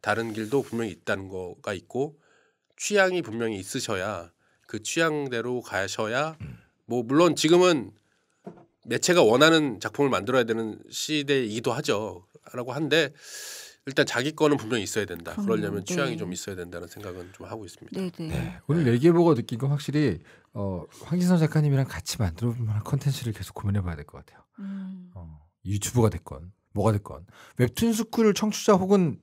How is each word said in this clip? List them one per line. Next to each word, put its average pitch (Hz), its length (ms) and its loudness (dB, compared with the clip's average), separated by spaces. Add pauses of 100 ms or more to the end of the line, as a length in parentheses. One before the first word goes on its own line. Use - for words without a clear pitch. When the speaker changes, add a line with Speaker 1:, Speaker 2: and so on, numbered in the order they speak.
Speaker 1:
다른 110 300 -2
길도 110 300 -2
분명히 117 280 -4
있다는 98 380 -6
거가 92 440 -10
있고 123 460 -6 (580)
취향이 185 460 2
분명히 113 360 -4
있으셔야 95 720 -6 (360)
그 110 160 -10
취향대로 127 800 -2
가셔야 113 800 -4
Speaker 2:
음. 78 160 -16 (280)
Speaker 1:
뭐 120 160 -2
물론 147 340 4
지금은 165 560 4 (920)
매체가 160 360 4
원하는 135 580 6
작품을 131 300 0
만들어야 117 340 2
되는 110 340 -4 (120)
시대이기도 131 840 -2
하죠. 104 540 -4 (260)
라고 123 200 -8
한데 147 380 0 (760)
일단 139 200 2
자기 135 260 -2
거는 151 260 4
분명히 110 240 -2
있어야 107 240 -2
된다. 85 260 -10
Speaker 3:
그럼요. 208 140 -6
Speaker 1:
그러려면 87 380 -2
취향이 139 280 -2
Speaker 3:
네. 107 40 -6
Speaker 1:
좀 90 160 -6
있어야 92 240 -10
된다는 87 320 -12
생각은 90 440 -14
좀 98 140 -18
하고 107 180 -12
있습니다. - 340 -14
Speaker 3:
네, 185 180 -4
네. 165 120 -10
Speaker 2:
네, 165 280 -6 (100)
오늘 160 180 2
Speaker 1:
네. 117 80 4
Speaker 2:
얘기해보고 165 420 6
느낀 117 240 -4
건 135 120 -2
확실히, 143 480 0 (360)
어, 95 300 -4 (180)
황진선 180 360 2
작가님이랑 147 480 2
같이 - 320 -8
만들어볼 117 460 -2
만한 107 200 -2
컨텐츠를 131 500 -2
계속 - 200 -12
고민해봐야 98 420 -2
될 78 100 -14
것 - 180 -20
같아요. - 180 -20 (160)
Speaker 3:
음. 190 560 -12
Speaker 2:
어, 82 240 -14 (280)
유튜브가 104 440 2
됐건 85 420 -12 (200)
뭐가 101 200 2
됐건 98 340 -6 (320)
웹툰 226 340 2
스쿨 220 420 2
청취자 214 400 2
혹은 185 480 2